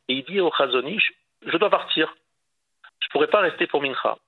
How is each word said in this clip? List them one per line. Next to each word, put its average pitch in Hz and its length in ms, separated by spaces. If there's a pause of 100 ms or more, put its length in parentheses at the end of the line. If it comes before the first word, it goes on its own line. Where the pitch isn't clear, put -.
Et 127 60
il 135 100
dit 196 160
au 165 120
Chazon 127 340
Ish, « 196 260 (340)
Je 165 100
dois 190 140
partir. 156 440 (880)
Je - 80
pourrais 147 200
pas 208 120
rester 170 260
pour 143 160
Mincha. » 123 460